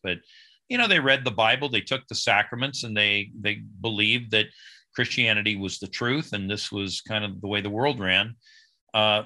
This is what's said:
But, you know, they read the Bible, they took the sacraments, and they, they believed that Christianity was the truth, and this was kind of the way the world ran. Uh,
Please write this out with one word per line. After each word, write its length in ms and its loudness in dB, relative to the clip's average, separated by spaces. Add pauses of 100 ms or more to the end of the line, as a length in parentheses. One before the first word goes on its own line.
But, 140 -4 (500)
you 100 -2
know, 100 2
they 120 4
read 240 4
the 80 -2
Bible, 380 2
they 100 0
took 280 -4
the 80 -8
sacraments, 680 0
and 140 -6
they, 420 2
they 220 -2 (180)
believed 520 0
that 160 4 (480)
Christianity 600 0
was 240 -6
the 80 -8
truth, 460 -2
and 160 -4
this 220 -6
was 300 -4
kind 220 -4
of 160 -8
the 80 -8
way 140 0
the 80 -4
world 320 0
ran. 340 2 (580)
Uh, 320 4